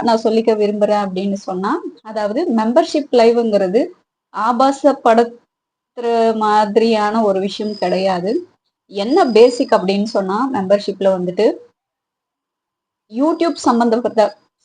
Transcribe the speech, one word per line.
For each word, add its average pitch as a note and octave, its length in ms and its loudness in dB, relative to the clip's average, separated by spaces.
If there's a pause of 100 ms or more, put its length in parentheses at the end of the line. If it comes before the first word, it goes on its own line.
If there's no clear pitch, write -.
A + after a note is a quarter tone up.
நான் A3+ 220 0
சொல்லிக்க A3+ 300 2
விரும்புறேன் G#3 480 0
அப்படின்னு G3 320 -4
சொன்னா, G3 380 -6 (300)
அதாவது G#3+ 440 -4 (100)
மெம்பர்ஷிப் C#4 560 0
லைவ்ங்கிறது A3+ 680 2 (520)
ஆபாசப்படுத்துற A#3+ 1000 2 (1000)
மாதிரியான G#3+ 840 2
ஒரு G3 180 0
விஷயம் G3+ 380 -6
கிடையாது. F#3 520 -2 (640)
என்ன A#3 320 0
பேசிக் B3 480 4
அப்படின்னு G3 320 0
சொன்னா, G#3+ 480 -4
மெம்பர்ஷிப்ல G3 560 -2
வந்துட்டு F3+ 380 0 (1700)
YouTube D#4+ 440 0
சம்பந்தப்பட்ட, A#3 640 0 (440)